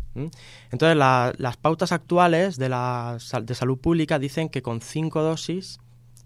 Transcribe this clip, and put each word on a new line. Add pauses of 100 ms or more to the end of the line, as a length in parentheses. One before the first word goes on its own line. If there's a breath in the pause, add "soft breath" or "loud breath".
(140)
¿m? (400 loud breath)
Entonces,
la,
las
pautas
actuales
de
la
sal-,
de
salud
pública
dicen
que
con
cinco
dosis (480)